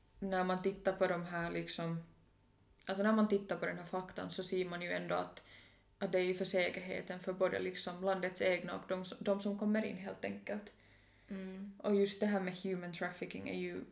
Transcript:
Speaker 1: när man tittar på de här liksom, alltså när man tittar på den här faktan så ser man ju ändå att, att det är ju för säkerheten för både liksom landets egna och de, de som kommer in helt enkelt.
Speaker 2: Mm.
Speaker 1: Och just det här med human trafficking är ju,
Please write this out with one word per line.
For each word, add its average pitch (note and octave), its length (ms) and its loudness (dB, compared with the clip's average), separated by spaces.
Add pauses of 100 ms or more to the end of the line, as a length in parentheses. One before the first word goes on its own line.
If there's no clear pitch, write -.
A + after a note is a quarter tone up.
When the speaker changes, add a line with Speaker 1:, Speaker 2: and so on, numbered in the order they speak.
(180)
Speaker 1:
när F#3+ 260 2
man F#3 180 2
tittar G3 300 2
på F#3 140 4
de F3 200 0
här E3+ 240 -2
liksom, E3 540 -2 (840)
alltså G3 160 0
när G#3+ 100 6
man G#3+ 160 6
tittar G3+ 280 2
på E3+ 100 -2
den F3 120 -2
här E3+ 80 -10
faktan F#3 440 -4
så F#3 120 -4
ser F#3 220 0
man F3 180 -6
ju F3 100 -4
ändå F3 220 -2
att, F3+ 280 -2 (560)
att F#3 140 -2
det F#3 60 6
är F#3 40 6
ju F#3 120 2
för F#3 100 0
säkerheten F#3 760 0
för F#3 120 -4
både F#3 260 4
liksom F#3 460 -4
landets F#3 380 0
egna F3+ 320 2
och - 140 -8
de, F#3 160 -2 (140)
de G3+ 220 2
som G3+ 180 0
kommer G#3+ 260 4
in G3+ 120 -4
helt G3 280 -8
enkelt. G3+ 480 -6 (560)
Speaker 2:
Mm. F#3+ 500 -8
Speaker 1:
Och G#3 160 2
just G3+ 260 4
det G#3+ 60 4
här G3+ 140 4
med F#3 160 -2
human F3+ 360 -2
trafficking F3+ 560 -4
är F#3 100 -2
ju, F3+ 340 -4